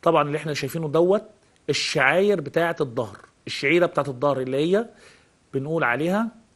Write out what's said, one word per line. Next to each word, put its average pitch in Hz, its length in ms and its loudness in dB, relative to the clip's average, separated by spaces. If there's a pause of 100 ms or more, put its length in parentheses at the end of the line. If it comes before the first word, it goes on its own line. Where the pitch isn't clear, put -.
طبعا 165 200 4
اللي 147 160 -2
احنا 151 160 -6
شايفينه 151 340 -6
دوت 180 360 2 (460)
الشعاير 165 680 2
بتاعة 165 400 -2
الظهر، 120 380 -4 (280)
الشعيرة 170 400 2
بتاعة 147 220 -2
الظهر 131 320 -2
اللي 131 160 -4
هي 185 320 0 (680)
بنقول 147 300 -2
عليها 170 440 0 (280)